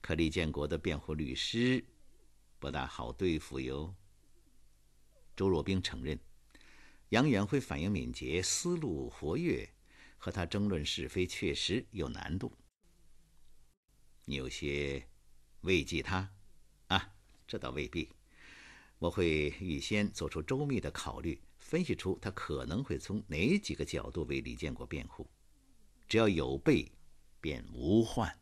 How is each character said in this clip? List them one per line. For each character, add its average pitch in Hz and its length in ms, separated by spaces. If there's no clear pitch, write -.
可 82 120
李 80 140
建 78 240
国 73 160
的 80 80
辩 76 240
护 78 140
律 71 200
师 123 480
不 69 120
大 69 160
好 60 240
对 82 280
付 67 200
哟。” 71 380
周 98 140
若 80 140
冰 92 200
承 - 220
认， 73 160
杨 123 180
元 101 200
辉 143 120
反 73 220
应 92 100
敏 64 220
捷、 80 300
思 - 340
路 120 320
活 156 300
跃， 131 280
和 - 120
他 95 140
争 104 240
论 80 160
是 - 240
非 92 180
确 80 280
实 - 380
有 85 140
难 76 320
度。 - 160
“你 69 80
有 65 120
些 71 640
畏 85 200
惧 80 200
他 95 280
？”“啊， - 260
这 - 120
倒 64 120
未 76 180
必。 - 220
我 85 120
会 78 480
预 78 220
先 104 320
做 78 180
出 80 100
周 135 240
密 135 160
的 73 120
考 - 260
虑， 73 240
分 170 260
析 90 80
出 92 300
他 101 80
可 67 340
能 82 200
会 78 120
从 92 300
哪 101 320
几 - 160
个 76 100
角 73 280
度 85 140
为 65 140
李 60 140
建 69 180
国 - 140
辩 76 220
护。 - 200
只 - 120
要 113 100
有 69 280
备， 98 320
便 71 320
无 113 320
患。” - 380